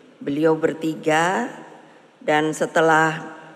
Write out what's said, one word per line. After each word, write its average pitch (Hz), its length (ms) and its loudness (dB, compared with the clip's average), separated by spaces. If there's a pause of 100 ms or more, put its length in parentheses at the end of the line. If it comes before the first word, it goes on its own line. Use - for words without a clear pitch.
(240)
Beliau 151 320 2
bertiga 160 960 -2 (680)
dan 151 320 0
setelah 160 720 2 (340)